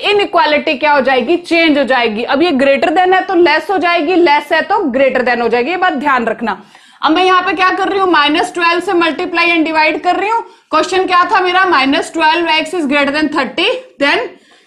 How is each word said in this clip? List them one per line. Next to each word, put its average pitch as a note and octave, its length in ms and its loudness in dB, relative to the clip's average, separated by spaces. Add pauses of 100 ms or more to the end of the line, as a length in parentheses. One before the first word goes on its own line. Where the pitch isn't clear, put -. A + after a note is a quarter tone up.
inequality D#4+ 680 0
क्या D4 180 0
हो C#4+ 80 2
जाएगी, C4 360 0
Change E4 400 0
हो C#4+ 80 2
जाएगी। A#3 400 0
अब C#4 160 0
ये F4 120 2
greater C#4 380 2
than F#4 220 2
है F#4 120 2
तो F#4+ 100 -4
less D#4 360 2
हो F#4+ 60 0
जाएगी, F4 380 0
less D4+ 380 2
है D#4+ 80 0
तो G4 300 -2
greater B3+ 340 0
than A#3 160 -2
हो A#3 80 0
जाएगी, A#3+ 220 -2
ये F#4 60 -4
बात F4+ 180 0
ध्यान B3+ 300 0
रखना। A3 360 -4 (400)
अब C#4+ 100 0
मैं F4 140 2
यहाँ F#4 160 4
पे F#4 120 -4
क्या F#4 180 0
कर F#4+ 180 -2
रही G4 100 -2
हूँ, F#4 120 0
माइनस D4+ 420 0
ट्वेल्व E4+ 260 0
से F#4 140 -4
multiply E4+ 580 0
and E4+ 140 2
divide D#4 380 -2
कर D#4 120 0
रही F#4+ 140 -4
हूँ। A#4 120 -2 (300)
Question F#4 360 0
क्या F4+ 240 2
था G#4 100 2
मेरा, F#4 240 0
Minus D#4 480 0
twelve E4 360 0
X D#4 260 -2
is E4 120 -2
greater C#4 260 0
than D#4 160 -2
thirty, D#4 400 -2 (320)
then D4+ 180 0 (480)